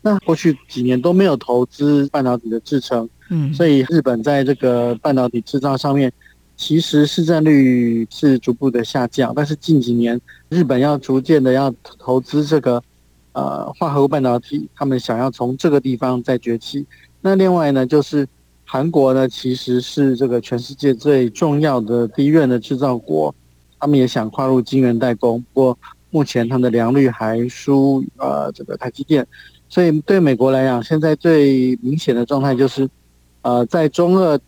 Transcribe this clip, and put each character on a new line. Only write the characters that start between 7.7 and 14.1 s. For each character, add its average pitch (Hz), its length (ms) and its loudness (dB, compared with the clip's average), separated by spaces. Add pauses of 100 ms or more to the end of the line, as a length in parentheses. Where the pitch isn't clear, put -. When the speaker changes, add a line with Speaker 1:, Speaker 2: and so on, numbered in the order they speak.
Speaker 1:
是 139 280 0
逐 120 160 -2
步 135 160 -2
的 117 120 -2
下 123 260 -4
降。 127 280 -4
但 147 80 0
是 147 120 -4
近 156 220 2
几 120 140 -2
年， 117 260 0 (300)
日 170 160 0
本 127 160 0
要 147 160 2
逐 131 240 -2
渐 147 220 2
的 131 100 2
要 135 220 0 (240)
投 127 200 -2
资 143 280 -2
这 151 140 2
个， 120 220 -2 (500)
呃， 71 420 -6
化 156 180 -4
合 139 120 2
物 139 40 2
半 143 140 0